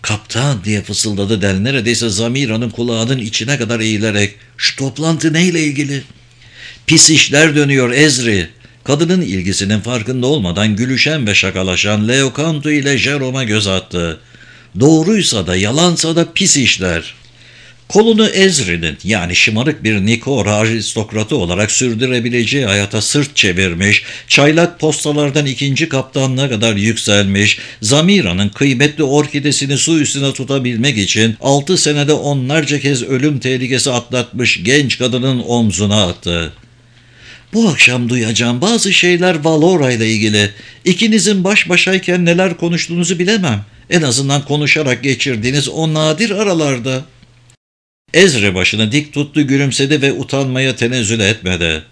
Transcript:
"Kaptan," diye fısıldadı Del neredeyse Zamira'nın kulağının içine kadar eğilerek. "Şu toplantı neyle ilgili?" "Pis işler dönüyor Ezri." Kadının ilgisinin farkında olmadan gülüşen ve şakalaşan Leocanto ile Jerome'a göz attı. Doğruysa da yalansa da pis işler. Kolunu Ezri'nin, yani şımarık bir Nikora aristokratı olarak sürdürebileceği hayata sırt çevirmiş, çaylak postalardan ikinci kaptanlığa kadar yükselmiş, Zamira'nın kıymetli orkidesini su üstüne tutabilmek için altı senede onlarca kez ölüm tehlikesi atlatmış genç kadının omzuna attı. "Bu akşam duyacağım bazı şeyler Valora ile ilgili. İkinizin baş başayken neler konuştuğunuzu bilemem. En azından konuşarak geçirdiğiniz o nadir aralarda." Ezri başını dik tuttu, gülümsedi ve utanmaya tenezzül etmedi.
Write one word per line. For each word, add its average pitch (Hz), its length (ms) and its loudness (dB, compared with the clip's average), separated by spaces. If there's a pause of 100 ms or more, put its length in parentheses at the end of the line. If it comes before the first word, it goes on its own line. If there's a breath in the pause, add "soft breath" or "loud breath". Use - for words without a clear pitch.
"Kaptan," 113 600 -4
diye 104 180 -2
fısıldadı 101 600 -2
Del 95 160 0
neredeyse 117 500 -2
Zamira'nın 117 640 -2
kulağının 117 480 -2
içine 113 400 -4
kadar 113 220 -2
eğilerek. 104 540 0 (220 soft breath)
"Şu - 200 -4
toplantı 147 560 -2
neyle 165 320 2
ilgili?" 139 380 -4 (840 loud breath)
"Pis 160 240 4
işler 147 460 4
dönüyor 139 360 2
Ezri." 123 560 2 (360 soft breath)
Kadının 170 360 2
ilgisinin 104 600 -2
farkında 120 460 -4
olmadan 104 500 0
gülüşen 131 500 0
ve 101 80 0
şakalaşan 95 760 0
Leocanto 139 640 0
ile 139 280 0
Jerome'a 131 460 -2
göz 107 220 0
attı. 90 540 -4 (600 loud breath)
Doğruysa 160 680 2
da 90 100 0
yalansa 156 600 0
da 165 160 0
pis 196 240 0
işler. 92 580 -2 (760 loud breath)
Kolunu 220 400 4
Ezri'nin, 90 760 0
yani 90 320 -2
şımarık 123 480 0
bir 104 220 2
Nikora 113 480 0
aristokratı 110 840 -2
olarak 92 340 0
sürdürebileceği 123 960 -2
hayata 101 360 -2
sırt 143 340 -2
çevirmiş, 95 680 0 (260 loud breath)
çaylak 156 520 2
postalardan 147 680 0
ikinci 139 420 -2
kaptanlığa 135 600 -2
kadar 113 280 0
yükselmiş, 101 840 0 (240 loud breath)
Zamira'nın 139 680 2
kıymetli 143 560 0
orkidesini 143 720 0
su 165 220 2
üstüne 139 320 -2
tutabilmek 123 680 -2
için 107 420 0
altı 143 380 0
senede 147 340 0
onlarca 143 680 0
kez 135 220 0
ölüm 139 360 0
tehlikesi 127 520 -2
atlatmış 123 720 -2
genç 131 360 0
kadının 127 480 -2
omzuna 104 600 0
attı. 85 460 -4 (1000 loud breath)
"Bu 226 160 2
akşam 123 400 0
duyacağım 120 520 0
bazı 208 320 0
şeyler 180 420 2 (100)
Valora 160 480 4
ile 110 180 0
ilgili. 104 400 2 (340 loud breath)
İkinizin 202 600 2
baş 202 240 0
başayken 180 560 0
neler 170 320 2
konuştuğunuzu 170 600 -2
bilemem. 175 460 0 (260 soft breath)
En 170 120 2
azından 139 420 0
konuşarak 143 580 0
geçirdiğiniz 131 640 -2
o 156 260 -2
nadir 156 360 0
aralarda." 147 720 -2 (1120)
Ezri 123 400 4
başını 107 380 0
dik 147 200 -4
tuttu, 147 340 -2
gülümsedi 139 560 0
ve 139 100 2
utanmaya 131 640 -2
tenezzül 117 440 -2
etmedi. 90 720 -2